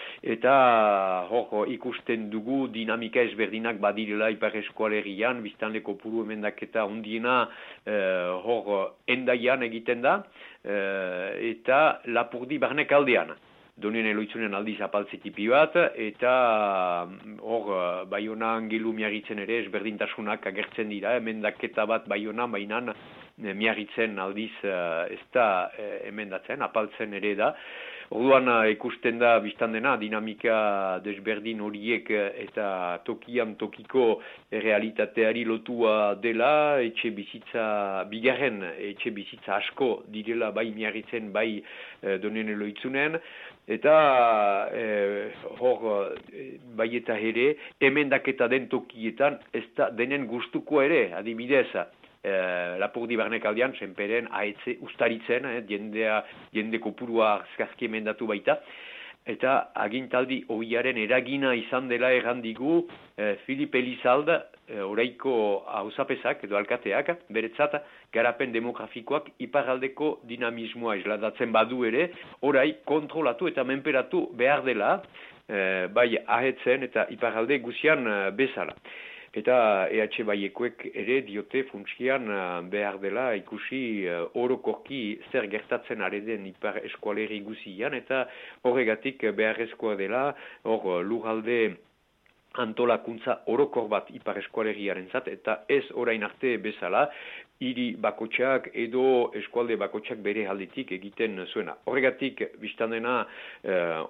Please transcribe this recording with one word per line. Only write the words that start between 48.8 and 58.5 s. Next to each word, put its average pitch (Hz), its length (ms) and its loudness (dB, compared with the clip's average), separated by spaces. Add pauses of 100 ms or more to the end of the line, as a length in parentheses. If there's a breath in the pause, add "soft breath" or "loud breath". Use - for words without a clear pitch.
ez 117 100 -4 (100)
da 135 140 2
denen 127 380 0
gustukoa 135 580 2
ere, 127 300 4
adibidez, 117 540 0 (560 loud breath)
eh, 90 540 0
Lapurdi 117 380 -2
barnekaldean, 110 640 0
senperen, 104 520 -2
ahetze, 104 500 -4
ustaritzen, 120 640 0
eh, 120 220 -4
jendea, 107 580 -2 (280 loud breath)
jende 110 260 -2
kopurua 110 640 0
azkarki - 440 -6
emendatu 110 400 -4
baita, 107 340 2 (640 loud breath)